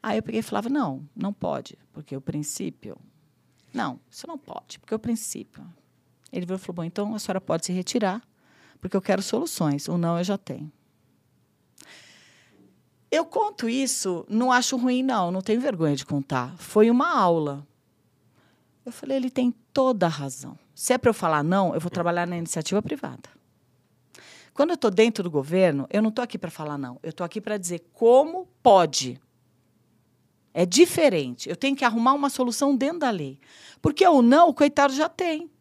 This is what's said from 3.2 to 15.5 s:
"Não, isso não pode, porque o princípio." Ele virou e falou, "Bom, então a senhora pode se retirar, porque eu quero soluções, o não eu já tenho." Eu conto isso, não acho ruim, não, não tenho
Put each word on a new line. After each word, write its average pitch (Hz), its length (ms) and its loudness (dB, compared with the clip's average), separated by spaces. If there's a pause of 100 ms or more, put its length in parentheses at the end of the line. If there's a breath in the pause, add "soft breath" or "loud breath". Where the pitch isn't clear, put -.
"Não, 196 280 -6 (100)
isso - 160 -18
não 330 120 -14
pode, - 420 -16
porque - 140 -8
o 220 40 -6
princípio." - 640 -8 (720)
Ele 180 140 -8
virou 185 100 -6
e 185 40 -8
falou, 175 160 -12
"Bom, 170 80 -6
então 208 300 -6
a 214 40 -8
senhora 190 220 -6
pode 165 260 -4
se 180 60 -6
retirar, 196 480 -2 (600 soft breath)
porque 190 160 -6
eu 185 60 0
quero 196 200 0
soluções, 175 680 -2
o 170 80 -2
não 170 220 0
eu 175 60 -2
já 196 120 -2
tenho." 151 340 -12 (2500 loud breath)
Eu 320 160 0
conto 415 420 -4
isso, 240 600 -4
não 233 220 0
acho 247 260 2
ruim, 254 260 0
não, 220 280 0
não 185 120 -4
tenho 220 180 0